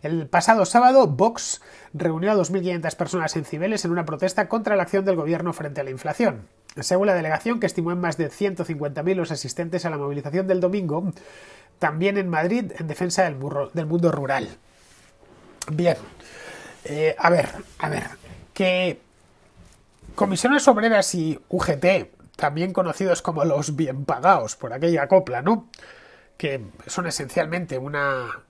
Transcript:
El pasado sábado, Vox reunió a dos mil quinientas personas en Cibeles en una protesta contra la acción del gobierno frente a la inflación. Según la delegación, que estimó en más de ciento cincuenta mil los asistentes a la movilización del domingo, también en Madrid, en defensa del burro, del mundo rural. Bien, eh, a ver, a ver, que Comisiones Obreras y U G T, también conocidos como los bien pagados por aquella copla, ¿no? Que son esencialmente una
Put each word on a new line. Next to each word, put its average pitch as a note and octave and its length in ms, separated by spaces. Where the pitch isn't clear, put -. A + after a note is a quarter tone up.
El D3+ 280
pasado G3 360
sábado, B3 440
Vox G3 520
reunió E3 380
a G#3+ 60
dos F3 160
mil F#3+ 100
quinientas E3+ 320
personas E3 400
en D#3+ 100
Cibeles F#3 400
en E3+ 60
una E3+ 140
protesta F#3 440
contra G#3+ 280
la F3+ 80
acción G3 200
del F#3+ 120
gobierno E3 360
frente D3 280
a C#3 40
la C3+ 60
inflación. C3 560
Según F#3 280
la F#3+ 60
delegación, E3 440
que A3 80
estimó F3 240
en F3+ 100
más E3+ 160
de D#3 140
ciento F#3+ 340
cincuenta D3 380
mil F#3 140
los E3 160
asistentes E3 520
a E3+ 60
la D#3 60
movilización C#3+ 500
del F#3 140
domingo, F3+ 520
también F3 360
en F#3+ 120
Madrid, F3 500
en E3 80
defensa F3+ 380
del D#3 100
burro, C#3 400
del E3 120
mundo E3+ 260
rural. C3+ 340
Bien, E3 240
eh, D3+ 340
a E3 100
ver, F3 200
a D#3 80
ver, - 180
que F#3 460
Comisiones A#3+ 540
Obreras G#3+ 480
y D#3+ 320
U F3+ 100
G D3 220
T, F3 320
también D#3+ 360
conocidos F3 480
como D#3 240
los D3+ 300
bien C#3 300
pagados C#3+ 500
por A#2 180
aquella C#3+ 360
copla, B2 340
¿no? G#3 240
Que C3+ 280
son F3 220
esencialmente D#3 680
una C3+ 720